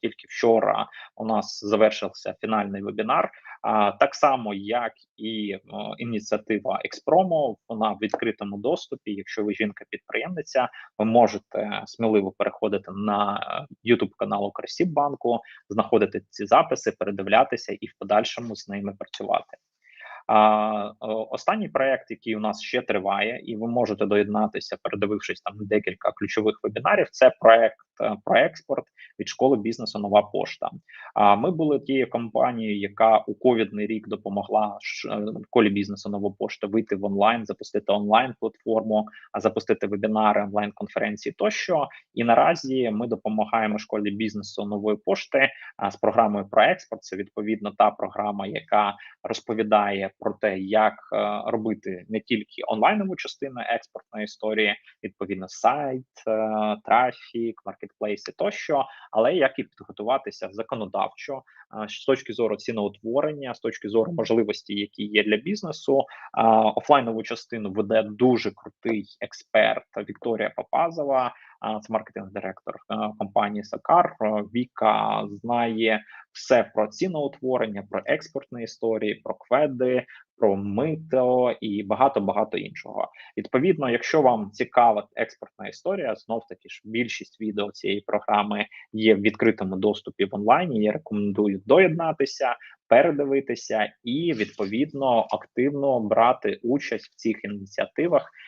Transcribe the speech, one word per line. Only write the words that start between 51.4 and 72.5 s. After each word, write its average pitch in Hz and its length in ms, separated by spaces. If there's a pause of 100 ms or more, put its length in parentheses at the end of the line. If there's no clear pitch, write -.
робити 107 580
не 107 120
тільки - 480
онлайнову 185 480
частину 135 440
експортної - 640
історії, 107 500 (300)
відповідно, 95 440
сайт, 131 560 (240)
е, 107 560
трафік, 117 840
маркетплейси - 720
тощо, 160 460 (260)
але 117 240
як 139 240
і 123 40
підготуватися 104 880
законодавчо, 107 920 (400)
е, 104 60
з - 160
точки 131 280
зору 107 240
ціноутворення, 120 1000
з - 60
точки 110 280
зору 104 240
можливості, 107 640
які 101 300
є 104 200
для 107 120
бізнесу. 147 640
Е, 135 40 (720)
офлайнову 117 460
частину 110 480
веде 107 320
дуже 107 480
крутий 107 540 (160)
експерт 110 640 (240)
Вікторія 107 480
Папазова, 143 720
е, - 560
це - 100
маркетинг-директор, 101 840